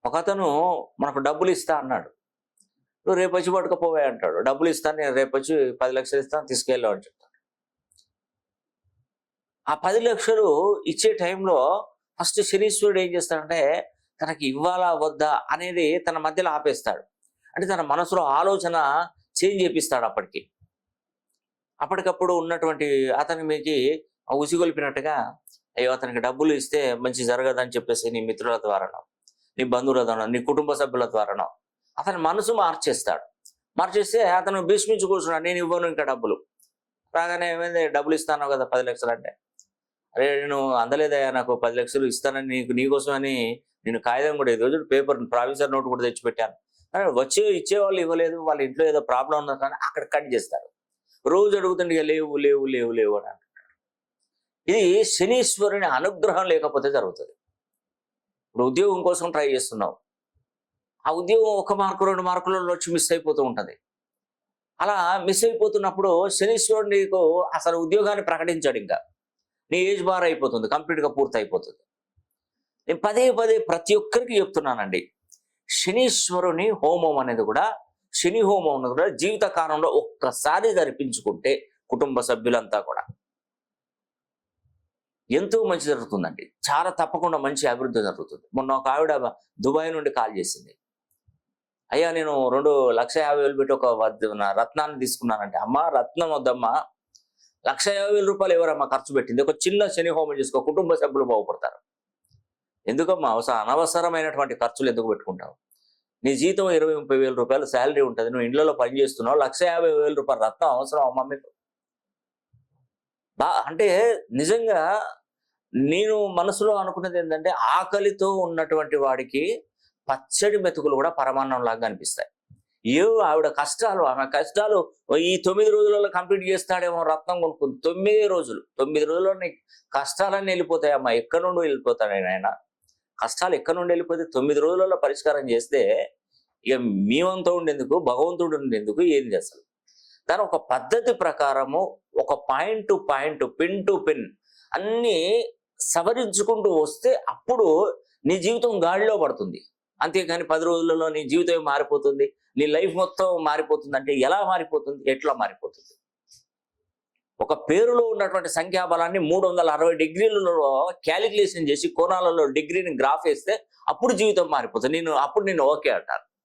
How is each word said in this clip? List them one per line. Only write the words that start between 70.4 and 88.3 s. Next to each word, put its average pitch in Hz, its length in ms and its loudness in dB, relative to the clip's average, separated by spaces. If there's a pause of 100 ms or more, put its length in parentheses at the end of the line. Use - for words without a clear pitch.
కంప్లీట్గా 156 400 0
పూర్తి 131 300 0
అయిపోతుంది. 101 400 -4 (1080)
నేను 165 180 -2
పదే 240 260 4
పదే 220 260 4
ప్రతి 170 380 0
ఒక్కరికి 233 440 0
చెప్తున్నానండి, 117 720 -2 (580)
శనీశ్వరుని 185 1000 0
హోమం 165 480 2
అనేది 120 260 0
కూడా, 151 340 0 (360)
శని 202 280 0
హోమం 185 340 2
అనేది 127 140 -4
కూడా 151 180 0
జీవిత 202 340 -2
కాలంలో 160 480 0
ఒక్కసారి 156 840 0
జరిపించుకుంటే 131 960 -2 (200)
కుటుంబ 131 300 -2
సభ్యులంతా 113 600 -2
కూడా - 340 -8 (2250)
ఎంతో 202 320 2
మంచి 180 160 0
జరుగుతుందండి. 113 720 -4 (180)
చాలా 165 180 0
తప్పకుండా 165 480 -2
మంచి 139 300 -2
అభివృద్ధి 123 320 -2
జరుగుతుంది. 90 540 -8